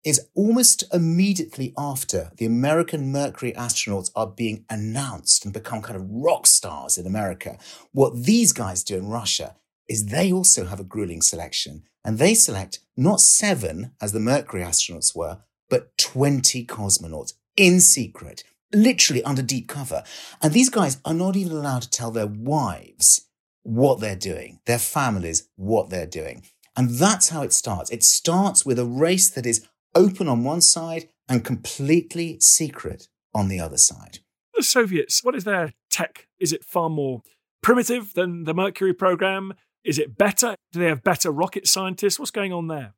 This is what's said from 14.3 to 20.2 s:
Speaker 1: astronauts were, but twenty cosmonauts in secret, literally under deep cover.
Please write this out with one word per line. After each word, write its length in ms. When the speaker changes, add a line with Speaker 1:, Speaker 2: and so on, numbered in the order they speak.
Speaker 1:
astronauts 540
were, 240
but 280
twenty 680
cosmonauts 680
in 220
secret, 640
literally 520
under 180
deep 260
cover. 360